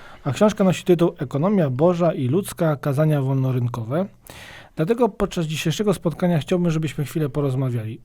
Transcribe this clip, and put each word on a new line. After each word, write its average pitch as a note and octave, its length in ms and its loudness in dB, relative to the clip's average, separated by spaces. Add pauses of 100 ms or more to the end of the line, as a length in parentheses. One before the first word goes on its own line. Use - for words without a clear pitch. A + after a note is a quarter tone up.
(240)
a C#3 80 0
książka G3+ 320 2
nosi F#3 200 2
tytuł E3+ 340 2
Ekonomia D#3 520 0
Boża E3+ 440 2
i B2+ 140 -2
Ludzka, D#3+ 480 0
kazania D3 460 0
wolnorynkowe. C3 840 -2 (720)
Dlatego A3+ 320 2
podczas F#3 380 -2
dzisiejszego D#3+ 480 0
spotkania E3 440 0
chciałbym, F3 320 0
żebyśmy D#3 340 -2
chwilę D3+ 240 -2
porozmawiali B2+ 760 -2